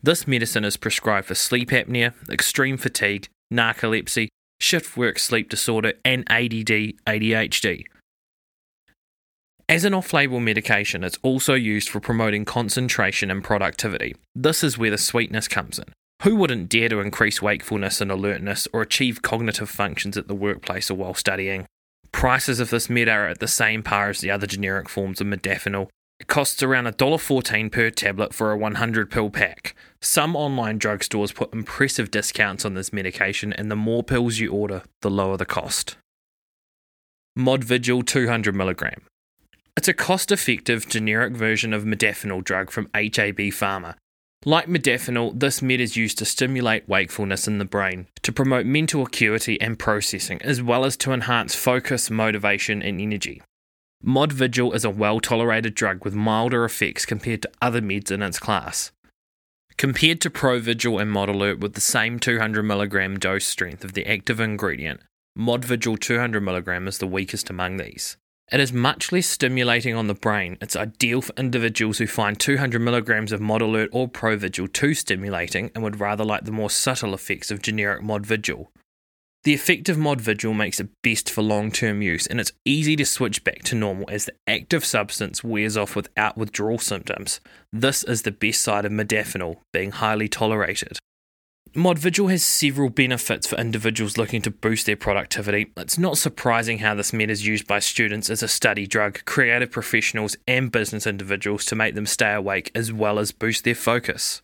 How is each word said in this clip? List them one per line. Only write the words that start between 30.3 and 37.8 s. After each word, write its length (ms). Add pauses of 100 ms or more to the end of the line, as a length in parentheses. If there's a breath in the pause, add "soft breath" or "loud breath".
online 420
drugstores 560
put 200
impressive 560
discounts 560
on 80
this 180
medication, 600
and 180
the 60
more 260
pills 380
you 100
order, 320 (180)
the 100
lower 260
the 100
cost. 500 (1400)
Modvigil 640